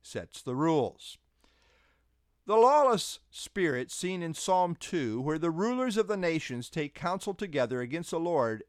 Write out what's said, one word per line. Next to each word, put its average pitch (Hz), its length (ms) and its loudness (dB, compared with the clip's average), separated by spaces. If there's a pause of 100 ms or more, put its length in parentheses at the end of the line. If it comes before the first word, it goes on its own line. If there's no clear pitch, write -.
sets - 400 -12
the 127 140 -6
rules. 151 600 0 (1300)
The 208 100 2
lawless 254 640 6 (100)
spirit 139 600 -2
seen 180 320 -4
in 165 120 -4
Psalm 180 400 2
two, 127 460 -4
where 156 180 -2
the 165 140 0
rulers 240 440 0
of 208 120 2
the 208 80 0
nations 160 520 -2
take 147 260 -6
counsel 190 380 -4
together 135 480 -2
against 135 300 -6
the 165 100 -2
Lord 127 480 0